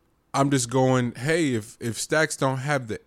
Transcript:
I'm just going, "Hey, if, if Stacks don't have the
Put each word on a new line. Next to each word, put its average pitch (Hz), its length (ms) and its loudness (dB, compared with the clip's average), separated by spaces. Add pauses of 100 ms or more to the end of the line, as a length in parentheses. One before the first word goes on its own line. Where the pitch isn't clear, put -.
(340)
I'm 139 160 2
just 127 200 0
going, 127 440 2
"Hey, 147 400 0
if, 110 260 -6
if 120 180 -6
Stacks 156 380 0
don't 135 220 0
have 131 300 -4
the 101 180 -8